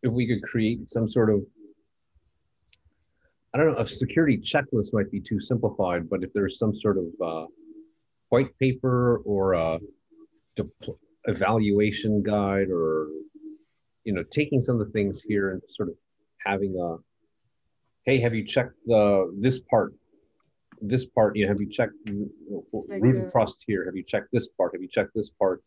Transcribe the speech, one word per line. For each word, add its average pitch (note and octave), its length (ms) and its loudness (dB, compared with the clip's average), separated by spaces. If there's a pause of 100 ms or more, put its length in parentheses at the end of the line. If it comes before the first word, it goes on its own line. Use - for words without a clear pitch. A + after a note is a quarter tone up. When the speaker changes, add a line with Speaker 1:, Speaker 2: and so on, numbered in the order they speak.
Speaker 1:
if B2 100 0
we B2 160 0
could A2 140 0
create A2+ 480 -2
some A2+ 180 -2
sort A2 220 2
of, G2+ 160 2 (2000)
I B2 40 0
don't D#3 140 6
know, A#2+ 60 -2
a A2+ 80 0
security C#3+ 520 2
checklist C3 560 -2
might G#2+ 180 0
be G2+ 100 -6
too G2+ 180 -4
simplified, F#2 720 -2
but F#2 160 -2
if F#2 80 -12
there's G2 240 -2
some G#2 180 0
sort G2+ 220 0
of, F2 100 -4 (240)
uh, D#2+ 160 -8 (840)
white C3+ 280 2
paper B2 600 2
or G2 340 2
a E2 260 2 (760)
depl-, - 400 -10 (280)
evaluation G#2 1000 2
guide G2 460 0
or, D#2+ 400 0 (960)
you G#2+ 80 -2
know, F2 100 -2 (160)
taking D3 220 0
some B2 180 0
of G#2 60 -2
the - 60 -14
things G2+ 300 -2
here G2+ 300 0
and F#2 100 -8 (160)
sort G2 120 -4
of E2 60 -12 (540)
having G2 240 -2 (140)
a, E2 100 -6 (1040)
"Hey, C3+ 220 4
have A2+ 100 0
you G#2+ 80 -2
checked - 320 -2 (100)
the, G#2 460 4 (140)
this C3 160 2
part? - 320 2 (880)
This A2+ 240 0
part, G#2+ 320 2
you G#2 80 2
know, G2 80 2
have G2+ 80 -2
you G2+ 80 -4
checked A2+ 260 -2 (140)
r-, G2+ 520 -8 (120)
r-, - 160 -6
Speaker 2:
Like G2 140 -6
Speaker 1:
root B2+ 120 6
Speaker 2:
the D3+ 120 -4
Speaker 1:
across G#2+ 260 0 (120)
here? F#2 200 -2
Have F#2 100 -8
you F#2 80 -8
checked - 280 -4
this A#2+ 160 0 (100)
part? F2+ 160 0
Have F2+ 80 -10
you F#2 160 -14
checked G2+ 180 -2
this G#2 140 -4
part?" F#2+ 380 -2